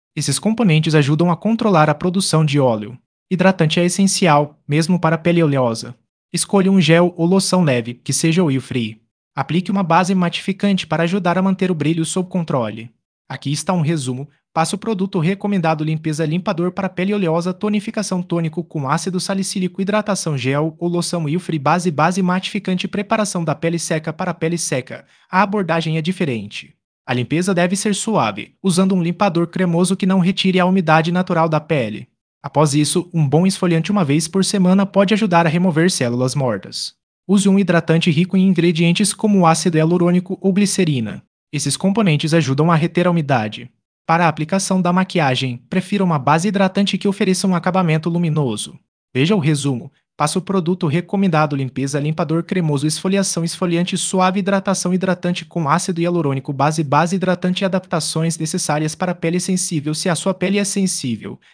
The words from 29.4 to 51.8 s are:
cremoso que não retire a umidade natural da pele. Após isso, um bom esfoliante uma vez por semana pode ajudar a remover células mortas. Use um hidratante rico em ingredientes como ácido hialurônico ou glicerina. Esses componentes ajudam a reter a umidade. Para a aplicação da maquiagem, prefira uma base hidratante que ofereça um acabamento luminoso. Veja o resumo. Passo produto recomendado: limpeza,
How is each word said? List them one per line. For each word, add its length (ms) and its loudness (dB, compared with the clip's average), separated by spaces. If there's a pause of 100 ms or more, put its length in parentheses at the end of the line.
cremoso 480 0
que 100 -4
não 140 2
retire 400 2
a 60 4
umidade 440 2
natural 380 0
da 120 0
pele. 480 -4 (360)
Após 300 2
isso, 400 0
um 120 2
bom 220 2
esfoliante 440 0
uma 120 2
vez 240 0
por 160 0
semana 420 2
pode 280 2
ajudar 320 2
a 40 2
remover 400 2
células 460 0
mortas. 600 -4 (300)
Use 220 4
um 100 6
hidratante 540 2
rico 240 2
em 120 4
ingredientes 680 2
como 320 2
ácido 320 2
hialurônico 640 2
ou 100 2
glicerina. 720 0 (280)
Esses 260 -4
componentes 560 2
ajudam 360 2
a 60 4
reter 320 2
a 40 2
umidade. 600 -2 (340)
Para 200 2
a 40 4
aplicação 520 -2
da 100 0
maquiagem, 800 0
prefira 340 -2
uma 160 0
base 300 2
hidratante 480 0
que 100 -2
ofereça 400 0
um 80 2
acabamento 540 0
luminoso. 680 -2 (360)
Veja 200 2
o 60 2
resumo. 520 -2 (240)
Passo 260 -2
produto 460 -2
recomendado: 680 0
limpeza, 440 -4